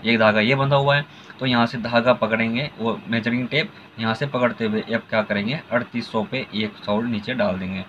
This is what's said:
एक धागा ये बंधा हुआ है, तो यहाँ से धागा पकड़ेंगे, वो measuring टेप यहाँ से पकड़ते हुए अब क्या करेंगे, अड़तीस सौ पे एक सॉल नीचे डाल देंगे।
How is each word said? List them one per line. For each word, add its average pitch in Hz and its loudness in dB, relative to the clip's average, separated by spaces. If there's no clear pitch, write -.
एक 113 2
धागा 107 6
ये 120 4
बंधा 139 2
हुआ 139 4
है, 147 -2
तो 131 -4
यहाँ 120 4
से 120 -4
धागा 117 4
पकड़ेंगे, 113 0
वो 110 -2
measuring 117 -2
टेप 143 -2
यहाँ 113 0
से 143 -4
पकड़ते 123 0
हुए 107 0
अब 110 -4
क्या 110 2
करेंगे, 104 -2
अड़तीस 120 -4
सौ 110 0
पे 127 -6
एक 107 -4
सॉल 104 0
नीचे 107 -4
डाल 95 0
देंगे। 92 -6